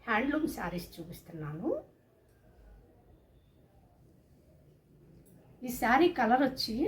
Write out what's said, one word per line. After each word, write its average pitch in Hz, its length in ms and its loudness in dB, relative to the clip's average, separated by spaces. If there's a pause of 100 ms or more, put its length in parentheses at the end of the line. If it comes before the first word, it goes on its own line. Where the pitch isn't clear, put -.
హ్యాండ్లూమ్ 285 400 0 (100)
శారీస్ 175 380 -6
చూపిస్తున్నాను. 160 720 -10 (4000)
ఈ 247 40 -6 (100)
శారీ 269 280 6 (100)
కలర్ 247 300 4
వచ్చి 233 280 -4 (120)